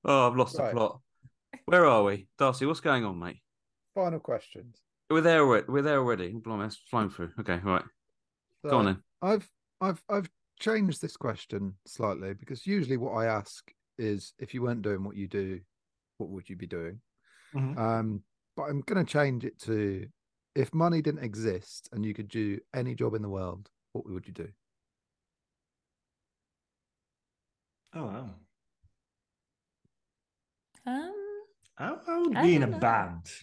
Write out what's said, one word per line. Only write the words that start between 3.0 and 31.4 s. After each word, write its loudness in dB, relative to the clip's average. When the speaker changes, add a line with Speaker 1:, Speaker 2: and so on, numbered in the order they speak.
Speaker 1:
on, -6
mate? -10
Speaker 2:
Final -2
questions. -8
Speaker 1:
We're 6
there 6
alre-, 6
we're 0
there 2
already. 0
Oh, -8
blimey, -6
that's -8
flown 2
through. -8
Okay, -2
right. 2
Speaker 2:
So -6
Speaker 1:
Go 6
on 6
then. 0
Speaker 2:
I've, 2
I've, -2
I've -2
changed 0
this -10
question -6
slightly -4
because -12
usually 0
what -2
I 2
ask -4
is, -2
if -12
you -4
weren't -2
doing -2
what -8
you -8
do, -4
what -8
would -12
you -10
be -12
doing? -8
Speaker 3:
Mm-hmm. -4
Speaker 2:
Um, 0
but -4
I'm -2
gonna 0
change 2
it -8
to, -2
if 0
money 4
didn't -2
exist -4
and -4
you -4
could -10
do -2
any -2
job 0
in -4
the -4
world, -6
what -10
would -10
you -18
do? -12
Speaker 3:
Oh, -8
wow. -10
Speaker 4:
Um, -6